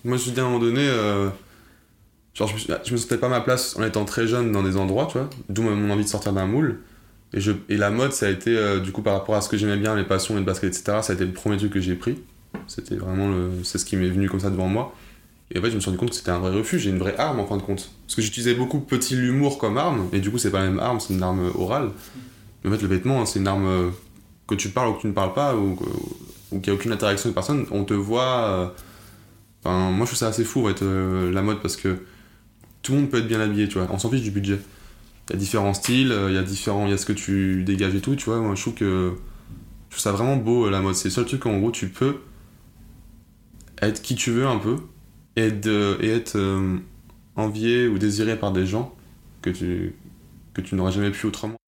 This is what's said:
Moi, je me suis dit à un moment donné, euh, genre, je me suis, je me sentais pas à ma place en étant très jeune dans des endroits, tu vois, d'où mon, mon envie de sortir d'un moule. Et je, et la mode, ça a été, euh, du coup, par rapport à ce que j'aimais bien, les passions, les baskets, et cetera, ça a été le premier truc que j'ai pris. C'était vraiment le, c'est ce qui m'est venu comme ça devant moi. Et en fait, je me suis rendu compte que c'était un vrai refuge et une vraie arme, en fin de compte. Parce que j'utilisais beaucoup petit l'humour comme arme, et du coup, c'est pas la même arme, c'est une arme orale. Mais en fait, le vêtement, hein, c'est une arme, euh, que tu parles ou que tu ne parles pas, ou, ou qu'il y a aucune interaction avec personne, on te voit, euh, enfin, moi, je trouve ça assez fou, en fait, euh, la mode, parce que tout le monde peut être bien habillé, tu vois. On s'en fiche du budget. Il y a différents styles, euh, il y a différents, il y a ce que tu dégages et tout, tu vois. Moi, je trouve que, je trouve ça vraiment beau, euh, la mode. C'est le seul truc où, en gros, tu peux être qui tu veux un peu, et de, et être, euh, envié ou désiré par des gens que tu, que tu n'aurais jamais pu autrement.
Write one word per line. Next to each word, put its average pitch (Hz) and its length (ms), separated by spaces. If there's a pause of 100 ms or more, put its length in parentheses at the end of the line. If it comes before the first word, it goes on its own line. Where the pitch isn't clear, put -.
Moi, 123 120
je 120 40
me - 20
suis 123 80
dit 120 80
à 131 40
un - 20
moment 123 140
donné, 120 280
euh, 104 420 (1040)
genre, 104 120
je 98 60
me 110 60
suis, - 120 (140)
je 117 60
me 120 60
sentais 117 200
pas 120 80
à 127 60
ma 123 100
place 127 340
en 104 80
étant 104 220
très 113 220
jeune 120 240
dans 101 100
des 95 160
endroits, 98 300
tu - 100
vois, 135 120 (200)
d'où 104 140
mon, 110 120
mon 104 160
envie 104 120
de 104 60
sortir 104 220
d'un 95 140
moule. 123 340 (540)
Et 101 80
je, 101 120 (160)
et 101 60
la 101 140
mode, 127 240
ça - 140
a - 20
été, 98 260
euh, 101 240
du 92 120
coup, 107 100
par 104 120
rapport 98 200
à 104 80
ce 104 80
que 110 80
j'aimais 104 200
bien, 107 180
les 101 80
passions, 95 320
les 101 80
baskets, 92 320
et - 20
cetera, 104 240
ça 104 120
a - 20
été 90 100
le 92 80
premier 104 240
truc 98 160
que 95 80
j'ai 90 140
pris. 120 240 (480)
C'était - 280
vraiment 95 340
le, 90 200 (140)
c'est - 160
ce - 60
qui 101 120
m'est 92 120
venu 95 200
comme 95 100
ça 98 120
devant 92 160
moi. 104 280 (540)
Et - 100
en - 20
fait, 110 80
je 113 60
me 104 40
suis 95 100
rendu 92 80
compte - 120
que - 60
c'était - 160
un 87 80
vrai 92 120
refuge 107 360
et - 20
une 92 100
vraie 98 180
arme, 143 220
en 101 60
fin 104 100
de 98 60
compte. 95 280 (160)
Parce - 100
que 120 60
j'utilisais 117 320
beaucoup 127 280
petit 131 340
l'humour 135 420
comme 107 200
arme, 135 340
et 98 80
du 98 100
coup, 113 80
c'est 110 140
pas 95 80
la 95 60
même 95 140
arme, 117 200
c'est 101 140
une 92 100
arme 90 320
orale. 107 360 (720)
Mais - 60
en 101 40
fait, 104 80
le 98 80
vêtement, 120 320
hein, 110 40
c'est 104 140
une 95 80
arme, 98 180
euh, 92 240 (580)
que 107 80
tu 101 140
parles 120 200
ou 104 60
que - 60
tu 113 60
ne 104 60
parles 95 200
pas, 143 220
ou, 98 220 (760)
ou 95 80
qu'il 95 80
y - 40
a - 20
aucune 101 180
interaction 101 360
avec 113 80
personne, 135 360
on 101 140
te 104 80
voit, 117 520
euh, 92 220 (960)
enfin, 92 280
moi, 98 140
je 120 60
trouve - 80
ça 117 80
assez 113 160
fou, 117 220
en - 20
fait, 98 140
euh, 92 500
la 95 100
mode, 104 200
parce 92 160
que 92 200 (840)
tout - 100
le 139 80
monde 139 100
peut 127 100
être 113 80
bien 110 120
habillé, 104 300
tu - 80
vois. 92 120
On 98 100
s'en 113 100
fiche 127 140
du 107 80
budget. 98 280 (680)
Il - 40
y - 40
a - 20
différents 101 340
styles, 123 380
euh, 101 180
il 95 60
y - 20
a 95 60
différents, 98 440
il 101 40
y - 20
a 95 40
ce - 80
que 107 80
tu 95 500
dégages 95 320
et 95 60
tout, 135 160
tu - 80
vois. 113 160
Moi, 104 140
je 95 80
trouve 113 100
que, 92 400 (760)
je - 40
trouve - 60
ça 104 100
vraiment 117 240
beau, 117 320
euh, 98 40
la 98 100
mode. 95 140
C'est - 120
le 92 60
seul 120 120
truc 131 200
où, 120 40
en 101 80
gros, 107 140
tu 101 160
peux 135 300 (1600)
être 107 200
qui - 140
tu 117 160
veux 123 140
un 127 120
peu, 104 180 (600)
et 110 160
de, 104 500
et 110 80
être, 113 260
euh, 95 420 (580)
envié 110 520
ou 101 120
désiré 107 400
par 101 120
des 92 140
gens 110 300 (480)
que - 80
tu, 90 420 (600)
que 95 60
tu 95 120
n'aurais 92 180
jamais 101 200
pu 101 160
autrement. 107 300 (100)